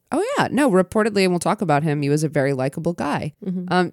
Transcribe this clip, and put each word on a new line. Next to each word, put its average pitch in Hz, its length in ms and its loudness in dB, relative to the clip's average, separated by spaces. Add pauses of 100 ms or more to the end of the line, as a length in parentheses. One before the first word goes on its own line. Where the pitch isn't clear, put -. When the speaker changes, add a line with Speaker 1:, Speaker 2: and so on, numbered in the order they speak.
(100)
Speaker 1:
Oh, 427 260 -2
yeah. 135 140 0
No, 285 180 2
reportedly, 202 540 2
and 185 80 4
we'll 175 80 2
talk 170 240 -2
about 151 220 2
him, 147 180 0
he 139 60 0
was 151 160 2
a 151 40 0
very 139 260 0
likable 139 380 -2
guy. 175 500 -4
Speaker 2:
Mm-hmm. 185 260 -6
Speaker 1:
Um, 180 240 0